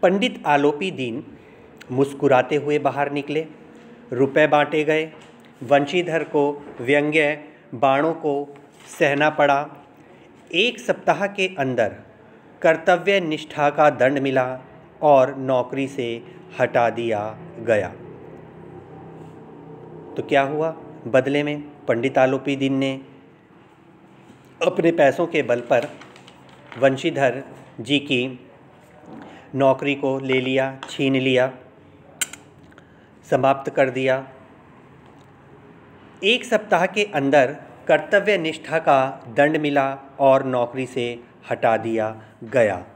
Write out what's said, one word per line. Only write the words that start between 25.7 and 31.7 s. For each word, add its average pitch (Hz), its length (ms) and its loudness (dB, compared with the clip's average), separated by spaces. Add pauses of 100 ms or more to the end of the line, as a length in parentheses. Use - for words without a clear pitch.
वंशीधर 135 640 0 (380)
जी 135 180 0
की 131 500 -4 (1080)
नौकरी 135 400 2
को 135 240 -2
ले 131 220 0
लिया, 131 400 -2 (100)
छीन 135 260 0
लिया, 131 360 2 (1800)